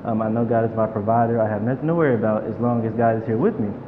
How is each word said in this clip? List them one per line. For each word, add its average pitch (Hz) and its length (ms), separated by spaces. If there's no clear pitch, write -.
Um, 113 180
I 113 60
know 113 160
God 113 260
is 113 60
my 110 100
provider. 113 560
I 107 60
have 107 140
nothing 127 260
to 165 80
worry 147 200
about 107 280
as 107 160
long 120 260
as 107 80
God 113 280
is 110 40
here 113 120
with 208 200
me. 104 120